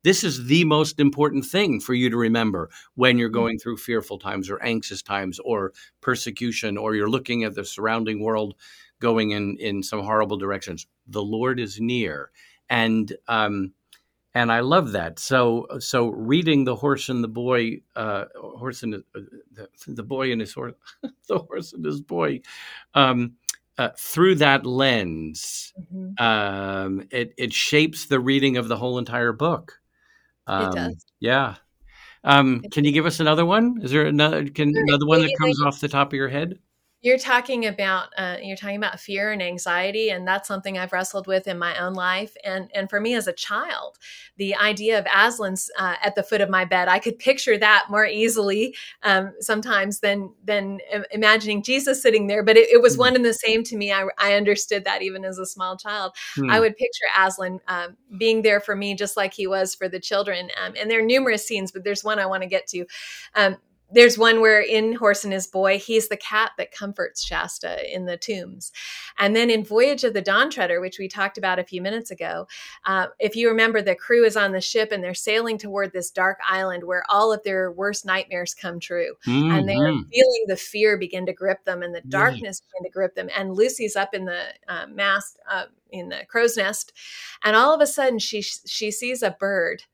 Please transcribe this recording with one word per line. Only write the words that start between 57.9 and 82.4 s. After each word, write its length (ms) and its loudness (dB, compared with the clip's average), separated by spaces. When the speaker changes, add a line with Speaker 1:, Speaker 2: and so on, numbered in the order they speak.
Speaker 2:
being 260 2
there 180 4
for 160 -6
me, 180 -4
just 220 -6
like 160 -2
he 120 -6
was 300 -2
for 140 -6
the 100 -8
children. 520 -4
Um, 140 -10
and 100 -4
there 100 2
are 60 2
numerous 400 2
scenes, 280 -6
but 100 -12
there's 220 -4
one 120 0
I 100 0
wanna 200 -4
get 200 -2
to. 180 -8
Um, 220 4
there's 260 10
one 240 6
where 180 8
in 340 2
Horse 300 2
and 80 -4
His 140 -4
Boy, 320 2
he's 320 0
the 80 -2
cat 400 -2
that 140 -6
comforts 520 -8
Shasta 720 -6
in 100 -8
the 120 -8
tombs. 540 -10
And 160 2
then 160 4
in 120 2
Voyage 400 4
of 120 0
the 60 0
Dawn 280 2
Treader, 320 -2
which 160 -8
we 100 -8
talked 300 -4
about 220 0
a 40 -4
few 160 -8
minutes 300 -6
ago, 380 -8
uh, 200 0
if 160 0
you 140 2
remember, 340 2
the 100 0
crew 320 4
is 100 2
on 160 2
the 100 -2
ship 300 0
and 120 -4
they're 100 -6
sailing 460 -2
toward 340 -4
this 160 -6
dark 300 0
island 360 -2
where 220 -2
all 240 4
of 120 -2
their 280 -2
worst 320 -4
nightmares 520 -4
come 240 -10
true. 340 -4
And 420 2
they're 80 0
Speaker 1:
Mm-hmm. 340 0
Speaker 2:
feeling 360 4
the 100 -2
fear 400 0
begin 300 -6
to 60 -4
grip 300 -4
them 200 -4
and 100 -8
the 100 -10
Speaker 1:
Yes. 60 -14
Speaker 2:
darkness 520 0